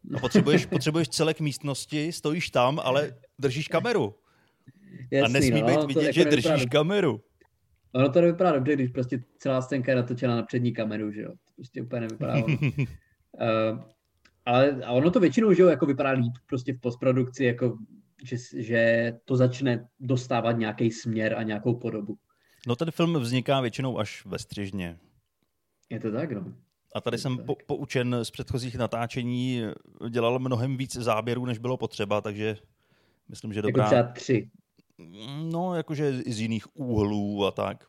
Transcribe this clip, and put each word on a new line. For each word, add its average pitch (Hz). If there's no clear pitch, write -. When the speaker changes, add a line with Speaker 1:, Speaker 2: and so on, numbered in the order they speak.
Speaker 1:
No. -
Speaker 2:
A -
potřebuješ, 151
Speaker 1:
<laughs> 156
Speaker 2:
potřebuješ 156
celek 160
místnosti, 151
stojíš 160
tam, 127
ale 135
držíš 139
kameru. 170
Speaker 1:
Jasný, 135
Speaker 2:
A 139
nesmí 123
Speaker 1:
no, 113
Speaker 2:
být 131
Speaker 1:
to 147
Speaker 2:
vidět, 139
Speaker 1:
jako 147
Speaker 2:
že 165
Speaker 1:
nevypadá 151
Speaker 2:
držíš 143
Speaker 1:
dobře. 131
Speaker 2:
kameru. 156
Speaker 1:
Ono 131
to 170
nevypadá 175
dobře, 139
když 131
prostě 127
celá 131
scénka 131
je 131
natočena 120
na 113
přední 120
kameru, 107
že 107
jo? -
To -
prostě 127
úplně 123
nevypadá 117
ono. 143
Speaker 2:
<laughs> 139
Speaker 1:
Eh, 110
ale, 131
a 117
ono 143
to 254
většinou, 190
že 160
jo, 180
jako 156
vypadá 139
líp 120
prostě 131
v 127
postprodukci, 127
jako, 120
že 123
s-, -
že 117
to 131
začne 123
dostávat 120
nějaký 113
směr 110
a 113
nějakou 110
podobu. 110
Speaker 2:
No 120
ten 165
film 170
vzniká 127
většinou 123
až -
ve 92
střižně. 95
Speaker 1:
Je 113
to 107
tak, 143
no. 95
Speaker 2:
A 104
tady 117
Speaker 1:
Je -
to 113
Speaker 2:
jsem 127
Speaker 1:
tak. 117
Speaker 2:
po-, 143
poučen 123
z -
předchozích 120
natáčení, 120
dělal 120
mnohem 127
víc 131
záběrů, 120
než 120
bylo 123
potřeba, 104
takže 107
myslím, 107
že 107
Speaker 1:
Jako 104
Speaker 2:
dobrá 120
Speaker 1:
třeba 120
tři. -
Speaker 2:
No, 175
jakože 151
i 120
z 104
jiných 110
úhlů 104
a 92
tak. 98